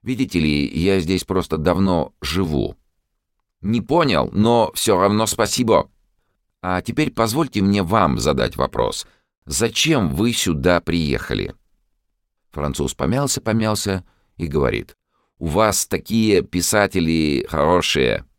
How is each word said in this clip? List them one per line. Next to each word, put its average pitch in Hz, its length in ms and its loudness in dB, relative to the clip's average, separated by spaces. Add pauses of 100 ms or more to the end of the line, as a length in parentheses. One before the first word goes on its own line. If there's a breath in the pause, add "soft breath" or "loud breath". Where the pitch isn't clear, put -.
«Видите 117 380 -2
ли, 73 260 2
я 92 340 0
здесь 90 240 -2
просто 92 320 -2
давно 87 640 0
живу». 78 560 -2 (840)
«Не 110 200 -2
понял, 131 520 2
но 113 420 4
все 95 260 2
равно 104 260 2
спасибо. 110 640 0 (720)
А 90 180 -2
теперь 117 300 -4
позвольте 113 500 -2
мне 101 220 2
вам 85 380 2
задать 64 360 -2
вопрос. 60 480 -2 (420 soft breath)
Зачем 113 680 0
вы 110 180 0
сюда 87 480 0
приехали?» 65 760 -4 (960)
Француз 73 420 -4
помялся, 131 460 -2
помялся 107 640 -2 (320)
и 85 100 -6
говорит: 69 500 -2 (420)
«У - 80 -6
вас 98 420 0
такие 104 540 2
писатели 82 1040 0
хорошие». 73 760 0 (140)